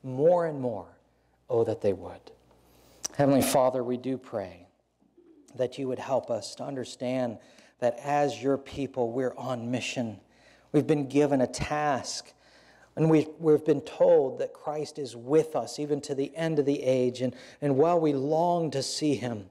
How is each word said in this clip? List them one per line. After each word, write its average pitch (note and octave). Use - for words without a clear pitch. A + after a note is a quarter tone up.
More D#3
and D3+
more, A2+
oh, A2+
that A2
they G2+
would. F#2
Heavenly C#3
Father, B2+
we B2
do C3
pray F2+
that B2
you C3+
would B2+
help B2+
us G#2+
to -
understand B2+
that A#2+
as C#3+
your C3+
people, B2+
we're B2+
on B2
mission. A#2
We've C#3+
been D3
given C#3
a B2
task -
and D#3+
we, D3+
we've D3+
been C#3
told C#3
that C3
Christ D3+
is A#2+
with D3
us A#2
even D3
to C#3+
the C3+
end D#3+
of C3+
the C#3
age. B2+
And, B2+
and C#3+
while E3
we D#3
long D#3+
to C3+
see D3
him A2